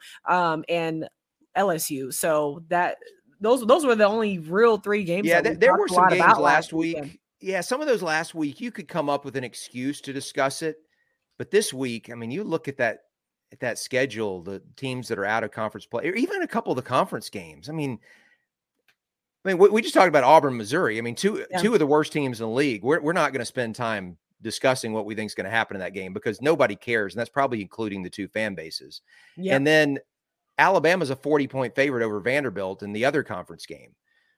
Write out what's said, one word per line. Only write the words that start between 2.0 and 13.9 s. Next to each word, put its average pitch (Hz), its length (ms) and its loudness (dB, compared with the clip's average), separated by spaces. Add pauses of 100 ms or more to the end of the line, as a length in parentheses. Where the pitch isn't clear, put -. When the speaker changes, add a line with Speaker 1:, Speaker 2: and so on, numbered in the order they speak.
Speaker 1:
So 151 560 -2
that, 175 300 0 (420)
those, 233 260 2
those 294 200 6
were 240 100 4
the 214 80 6
only 208 360 2
real 202 360 4
three 202 300 -2
games 170 200 -2
Speaker 2:
Yeah, 170 140 4
Speaker 1:
that 180 120 0
Speaker 2:
th-, - 40 -4
Speaker 1:
we 160 40 -14
Speaker 2:
there 196 100 6
Speaker 1:
talked - 100 4
Speaker 2:
were 415 60 2
Speaker 1:
a 311 40 -4
Speaker 2:
some 180 140 4
Speaker 1:
lot 185 60 8
Speaker 2:
games 175 120 4
Speaker 1:
about 175 200 6
Speaker 2:
last - 20 0
Speaker 1:
last 151 300 2
Speaker 2:
week. 165 240 -2
Speaker 1:
weekend. 147 200 -12 (220)
Speaker 2:
Yeah, 190 220 -4
some 254 200 -4
of 311 60 -4
those 233 140 0
last 160 320 -2
week, 151 260 -6
you 240 120 -8
could 190 160 -14
come 151 220 -2
up 143 140 -2
with 135 120 -10
an 135 80 -4
excuse 127 580 -8
to 139 120 -12
discuss 135 480 -4
it. 156 160 -6 (600)
But - 140 -10
this 214 220 2
week, 123 360 -8
I 120 60 -12
mean, 117 160 -10
you 180 120 -6
look 165 240 -6
at 139 100 -10
that, 113 240 -2 (500)
at - 80 -20
that 117 180 -4
schedule, 110 640 -4